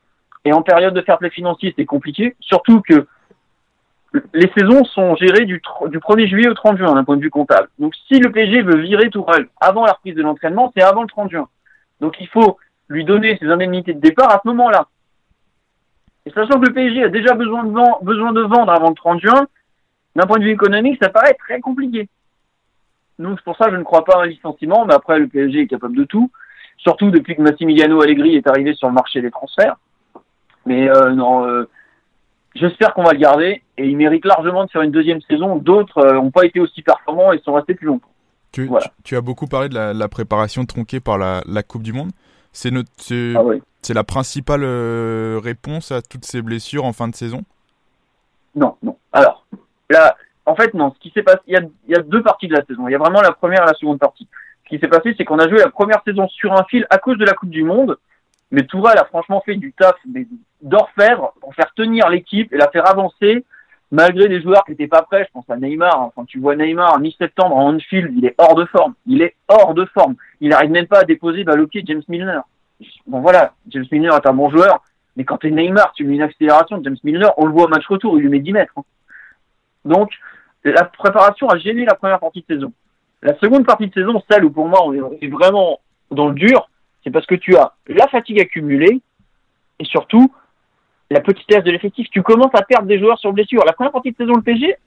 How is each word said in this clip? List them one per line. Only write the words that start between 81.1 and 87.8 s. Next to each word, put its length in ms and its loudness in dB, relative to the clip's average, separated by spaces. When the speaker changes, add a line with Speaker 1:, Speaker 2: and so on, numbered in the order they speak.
Speaker 1:
a 100 2
gêné 260 -6
la 100 2
première 240 -2
partie 280 -10
de 80 -6
saison. 180 -8
La 160 0
seconde 260 2
partie 220 0
de 80 -14
saison, 340 -4
celle 160 4
où 60 2
pour 160 -4
moi 180 2
on 80 -4
est, 80 -4
on 180 -10
est 100 -12
vraiment 520 0
dans 180 -2
le 60 -4
dur, 340 2
c'est 80 -10
parce 140 -2
que 120 -2
tu 200 2
as 160 4